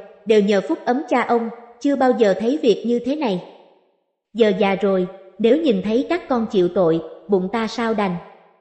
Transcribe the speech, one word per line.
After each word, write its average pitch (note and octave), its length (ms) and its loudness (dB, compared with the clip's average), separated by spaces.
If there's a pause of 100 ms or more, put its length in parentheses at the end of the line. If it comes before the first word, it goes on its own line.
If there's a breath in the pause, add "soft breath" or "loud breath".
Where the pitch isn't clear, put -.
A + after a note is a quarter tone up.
(260)
đều G#3+ 160 4
nhờ G3+ 200 2
phúc D#4+ 240 -4
ấm B3 240 -2
cha B3+ 120 0
ông, A3+ 280 -2 (300)
chưa C#4+ 160 0
bao B3+ 220 2
giờ G#3 220 4
thấy B3 220 -2
việc A3 240 2
như A#3+ 140 0
thế B3+ 160 -4
này. A3 280 -2 (880)
Giờ G#3+ 260 4
già G3 160 2
rồi, F#3+ 320 0 (320)
nếu A3+ 180 4
nhìn B3+ 240 0
thấy A3 280 0
các E4+ 200 -4
con A#3 220 -2
chịu F3+ 240 2
tội, E3 260 2 (260)
bụng F#3 240 0
ta A3+ 160 -4
sao A3+ 260 -4
đành. G3+ 220 -2 (460)